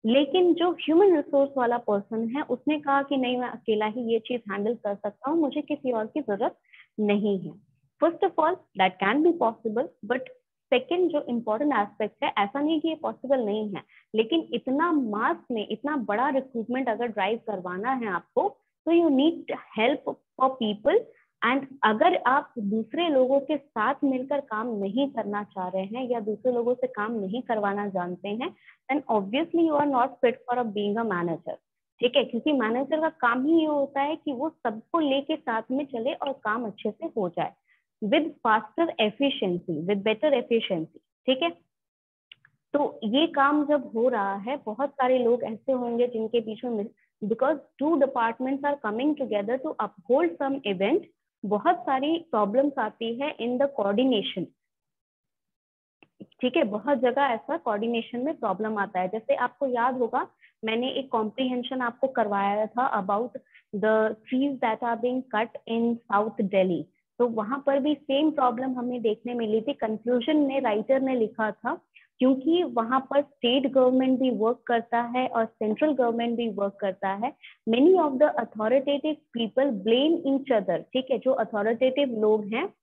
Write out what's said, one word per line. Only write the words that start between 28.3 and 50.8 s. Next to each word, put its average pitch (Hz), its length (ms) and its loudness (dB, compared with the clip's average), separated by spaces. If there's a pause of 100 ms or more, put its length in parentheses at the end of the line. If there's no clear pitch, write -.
then 285 200 -2
obviously 254 560 0
you 294 140 2
are 294 100 2
not 254 160 2
fit 262 260 0
for 247 320 -4
a 220 80 -6
being 208 300 -2
a - 20 -2
manager। 175 480 -2 (460)
ठीक 240 160 2
है, 262 80 4
क्योंकि 269 280 -2
manager 269 500 0
का 320 80 0
काम 254 360 0
ही 330 140 6
ये 311 60 2
होता 277 360 -2
है 302 140 -2
कि 302 180 -6
वो 269 160 -4
सबको 233 500 -4
लेके 277 360 0
साथ 226 260 -4 (100)
में 277 140 -2
चले 247 280 -4
और 277 200 -6
काम 233 320 -4
अच्छे 208 260 -6
से 320 140 -12
हो 214 240 -4
जाए 170 240 -4 (500)
with 269 200 2
faster 240 640 0
efficiency, 202 920 -2
with 190 180 -2
better 220 320 0
efficiency। 226 720 0 (260)
ठीक 262 160 2
है, 339 80 0 (1200)
तो 285 300 -2
ये 262 240 2
काम 294 380 2
जब 277 300 0
हो 233 140 2
रहा 196 260 -2
है, 233 300 -6
बहुत 233 240 -4
सारे 254 300 2
लोग 233 240 2
ऐसे 220 280 -6
होंगे 240 360 0
जिनके 226 320 -2
बीच 220 260 -8
में, 220 200 -4 (380)
because 254 340 0 (260)
two 302 200 4
departments 254 600 -2
are 285 220 0
coming 269 360 0
together 214 440 -2
to 220 220 -4
uphold 320 540 0
some 269 340 -2
event, 214 240 2 (460)